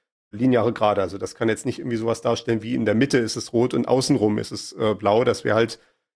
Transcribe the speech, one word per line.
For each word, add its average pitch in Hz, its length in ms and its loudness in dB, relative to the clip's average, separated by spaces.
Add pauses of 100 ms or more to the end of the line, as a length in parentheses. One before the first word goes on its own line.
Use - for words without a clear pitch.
(320)
lineare 117 400 2
Gerade. 104 300 2
Also 92 160 -6
das 95 160 -10
kann 113 140 -2
jetzt 107 180 -2
nicht 123 140 -6
irgendwie 120 160 -4
sowas 113 260 -4
darstellen, 113 400 -2
wie 120 120 -6
in 123 120 -2
der 104 80 2
Mitte 131 240 2
ist 113 180 -2
es - 160 -10
rot 120 220 2
und 120 140 -2
außenrum 120 500 2
ist 110 140 -8
es, - 200 -12
äh, 110 220 0
blau. 104 300 2
Das 120 200 0
wäre 107 120 2
halt 117 240 0 (360)